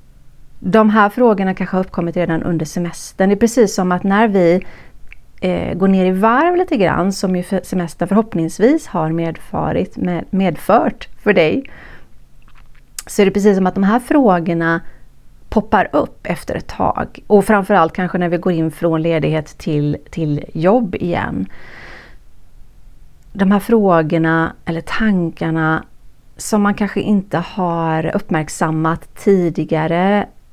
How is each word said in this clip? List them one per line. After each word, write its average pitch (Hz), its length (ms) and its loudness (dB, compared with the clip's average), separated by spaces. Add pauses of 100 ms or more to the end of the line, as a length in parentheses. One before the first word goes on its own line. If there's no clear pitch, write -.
(580)
De 214 320 4
här 208 180 4
frågorna 202 460 2
kanske 185 220 -4
har 185 80 0
uppkommit 170 320 -4
redan 170 260 0
under 165 240 -2
semestern. 175 600 -2
Det 202 60 4
är - 20 4
precis 220 380 4
som 185 180 0
att 180 100 -2
när 202 260 2
vi, 185 380 4 (720)
eh, 175 340 -2
går 190 140 2
ner 190 180 4
i 185 40 2
varv 233 460 2
lite 359 200 0
grann, 180 360 2
som 185 240 -2
ju 180 60 -2
för-, 185 220 -4
semestern 175 440 -4
förhoppningsvis 220 800 2
har 160 260 -2
medfarit, 165 840 -4
med-, 180 340 -4
medfört 190 800 0 (140)
för 208 100 2
dig, 180 380 0 (1400)
så - 160 0
är 196 40 4
det 190 60 2
precis 202 240 2
som 190 100 2
att 185 80 -2
de 196 100 0
här 214 160 2
frågorna 175 800 2 (680)
poppar 202 440 2
upp - 340 -4
efter - 280 -6
ett - 120 -8
tag. - 600 -4
Och 202 180 4
framförallt 196 480 2
kanske 185 260 -4
när 180 100 0
vi 170 100 0
går 180 140 0
in 160 180 0
från 160 320 -2
ledighet 156 560 -2
till, 147 380 -2 (140)
till 151 340 -4 (100)
jobb 180 400 2
igen. - 520 -4 (1900)
De 196 180 2
här 202 100 4
frågorna 165 920 2 (120)
eller 165 160 -6
tankarna 165 1040 0 (520)
som - 260 0
man 202 120 2
kanske 202 260 -4
inte 196 380 0
har 165 800 -2
uppmärksammat 160 960 -2
tidigare 175 1120 0 (240)